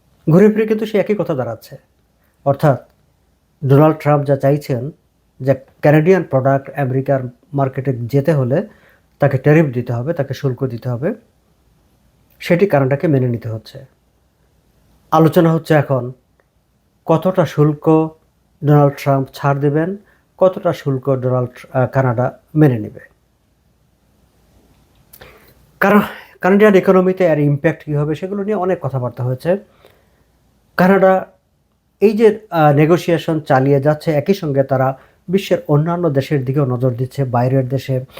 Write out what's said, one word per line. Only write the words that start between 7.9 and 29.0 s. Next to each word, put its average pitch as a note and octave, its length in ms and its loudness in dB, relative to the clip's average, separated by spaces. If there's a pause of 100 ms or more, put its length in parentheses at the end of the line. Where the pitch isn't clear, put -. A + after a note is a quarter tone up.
যেতে C3 400 -2
হলে C#3+ 340 -2 (520)
তাকে B2+ 180 0
ট্যারিফ D3+ 360 4
দিতে B2 200 -4
হবে, B2+ 200 -6
তাকে C#3 200 -6
শুল্ক C3 340 -6
দিতে A#2 220 -8
হবে, B2+ 240 -4 (1300)
সেটি F3+ 280 0
কানাডাকে C#3 400 0
মেনে C3 200 2
নিতে A2+ 220 -6
হচ্ছে। A2 360 -14 (1300)
আলোচনা D#3+ 420 4
হচ্ছে D#3+ 200 -2
এখন C3 380 0 (960)
কতটা E3 400 0
শুল্ক D#3 640 0 (560)
ডোনাল্ড C#3+ 320 4
ট্রাম্প C3+ 360 -2
ছাড় C#3 260 -4
দেবেন, D#3 380 -2 (400)
কতটা F#3 360 0
শুল্ক C3+ 420 -4
ডোনাল্ড, B2+ 600 -4
আহ, B2+ 120 0
কানাডা B2+ 520 -2 (160)
মেনে C#3 240 4
নেবে। G#2 200 -12 (2750)
কারণ G3+ 220 4 (400)
কানাডিয়ান G3+ 340 4
ইকোনমিতে F#3 500 2
এর D3+ 140 2
ইম্প্যাক্ট D3 440 -2
কী D3+ 120 -8
হবে, D3+ 200 -2
সেগুলো G3 280 -8
নিয়ে G#3 120 -4
অনেক F3+ 260 -2
কথাবার্তা B2+ 420 -6